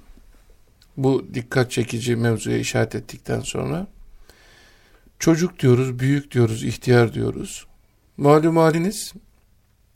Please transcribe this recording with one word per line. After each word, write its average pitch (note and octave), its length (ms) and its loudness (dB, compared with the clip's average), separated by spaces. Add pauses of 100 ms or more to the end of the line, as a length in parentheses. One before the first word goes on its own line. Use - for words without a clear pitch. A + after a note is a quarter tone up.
(960)
Bu C3+ 360 0
dikkat A#2+ 380 -2
çekici A#2+ 440 -2
mevzuya A#2 420 0
işaret A#2 380 -2
ettikten - 440 -8
sonra, D#3 480 -6 (1300)
çocuk E3 400 0
diyoruz, B2+ 400 2
büyük C#3 320 -2
diyoruz, A2+ 320 0
ihtiyar A#2+ 500 2
diyoruz. - 540 -8 (500)
Malum D#3 400 4
haliniz, E3 560 0 (840)